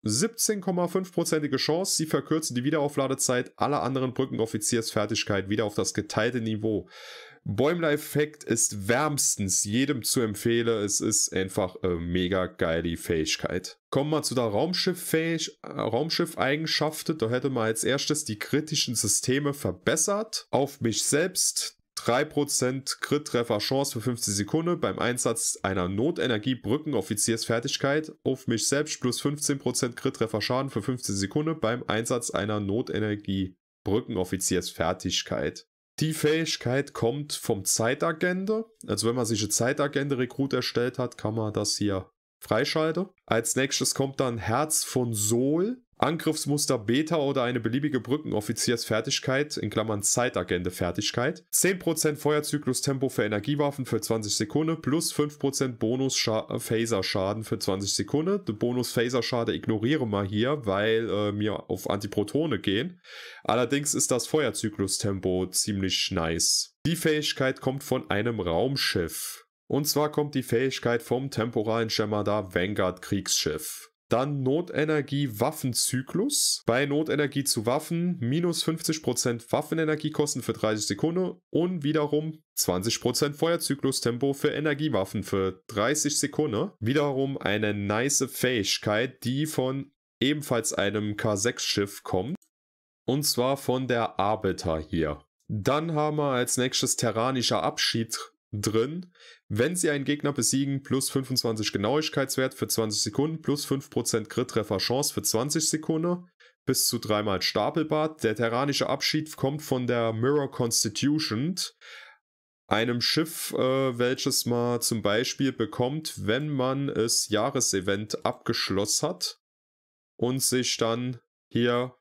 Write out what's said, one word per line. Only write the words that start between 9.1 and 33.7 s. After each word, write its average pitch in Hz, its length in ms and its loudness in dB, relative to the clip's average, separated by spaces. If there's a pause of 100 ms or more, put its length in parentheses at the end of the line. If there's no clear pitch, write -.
jedem 123 400 0
zu - 160 2
empfehlen. 113 640 2
Es 101 160 0
ist - 340 0
einfach 95 480 0
eine 90 140 2
mega 90 520 0
geile 82 500 0
Fähigkeit. - 840 -2 (120)
Kommen 143 180 2
wir 156 140 0
zu - 120 -2
der 123 80 2
Raumschiff-Fähig-, 165 1200 0
äh, - 60 -14
Raumschiff-Eigenschaften. 156 1500 0
Da 110 120 0
hätte 127 200 0
man 123 140 0
als 110 220 0
erstes 139 400 0
die 107 120 -4
kritischen 147 560 0
Systeme 135 600 2
verbessert. 160 1000 -2
Auf 139 300 0
mich 113 220 0
selbst - 760 0 (180)
drei 127 300 2
Prozent 135 720 0
Crit-Treffer-Chance 135 960 0
für 110 80 -6
fünfzehn 117 320 -2
Sekunden 165 460 0
beim 95 200 -2
Einsatz 120 640 0
einer 95 240 0
Notenergie-Brückenoffiziersfertigkeit. 120 2250 0 (120)
Auf 131 240 -2
mich 117 200 0
selbst 151 320 0
plus 123 220 -2
fünfzehn 143 380 -2
Prozent 120 360 -2
Crit-Treffer-Schaden 127 720 -2
für 113 120 -4
fünfzehn 123 340 -4
Sekunden 151 440 -2
beim 117 280 0
Einsatz 113 440 -2
einer 104 280 0
Notenergie-Brückenoffiziersfertigkeit. 95 3000 -2 (340)